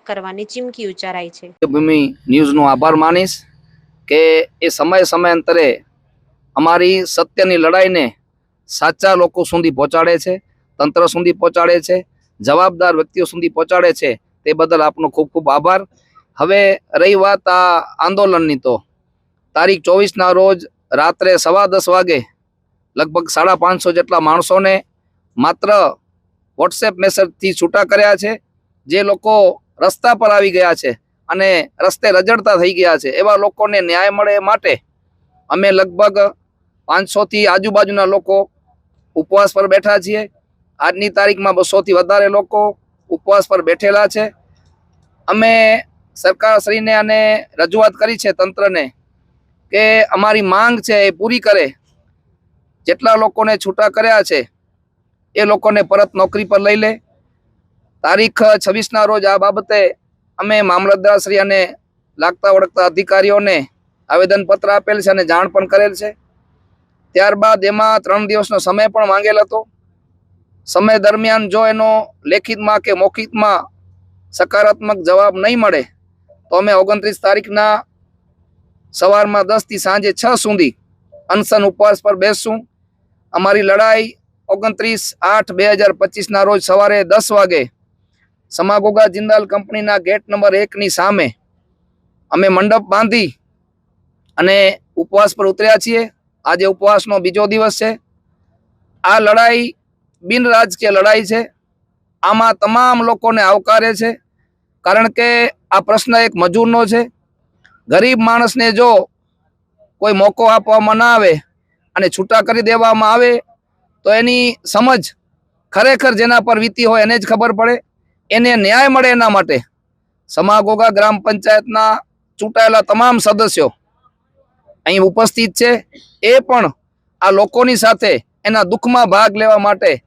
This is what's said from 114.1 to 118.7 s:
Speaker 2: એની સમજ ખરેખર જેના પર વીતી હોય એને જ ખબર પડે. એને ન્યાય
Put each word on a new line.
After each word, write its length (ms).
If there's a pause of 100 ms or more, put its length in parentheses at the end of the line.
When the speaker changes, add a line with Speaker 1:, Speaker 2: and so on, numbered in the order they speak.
Speaker 2:
એની 520
સમજ 500 (580)
ખરેખર 420
જેના 260
પર 180
વીતી 260
હોય 180
એને 160
જ 80
ખબર 260
પડે. 320 (460)
એને 260
ન્યાય 320